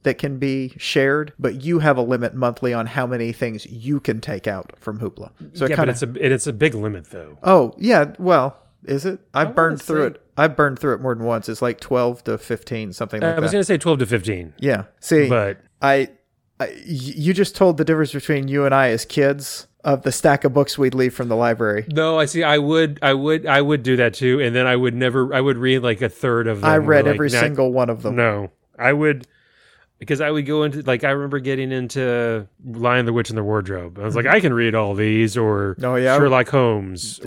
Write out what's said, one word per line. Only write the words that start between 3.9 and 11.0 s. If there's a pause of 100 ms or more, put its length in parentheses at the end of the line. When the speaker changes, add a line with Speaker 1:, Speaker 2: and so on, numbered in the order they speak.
Speaker 1:
can
take
out
from
Hoopla. (240)
So
it
Speaker 2:
Yeah,
Speaker 1:
kinda
Speaker 2:
but
it's
a,
and (140)
it's
a
big
limit,
though.
Speaker 1:
Oh,
yeah.
Well, (280)
is
it? (120)
I've
Speaker 2:
I
Speaker 1:
burned
Speaker 2:
wanna
Speaker 1:
through
Speaker 2:
say
Speaker 1:
it. (160)
I've
burned
through
it